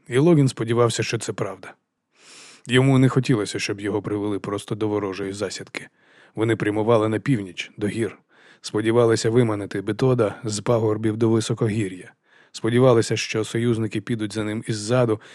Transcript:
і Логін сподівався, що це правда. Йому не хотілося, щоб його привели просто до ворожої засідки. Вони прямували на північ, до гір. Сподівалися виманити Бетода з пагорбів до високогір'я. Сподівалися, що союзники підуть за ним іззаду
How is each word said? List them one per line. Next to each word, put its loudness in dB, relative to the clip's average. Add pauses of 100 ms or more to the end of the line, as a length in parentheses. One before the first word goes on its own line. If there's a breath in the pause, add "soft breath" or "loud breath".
і -4
Логін 6
сподівався, 0
що -4
це -8
правда. -10 (960 loud breath)
Йому 6
не 6
хотілося, 0
щоб -6
його -2
привели -4
просто -6
до -2
ворожої -4
засідки. -8 (480 soft breath)
Вони 2
прямували 2
на 0
північ, -4
до -4
гір. -4 (440 soft breath)
Сподівалися 2
виманити 0
Бетода 0
з -6
пагорбів 0
до 2
високогір'я. -2 (420 soft breath)
Сподівалися, 4
що -4
союзники -2
підуть -6
за -4
ним -6
іззаду 0 (120)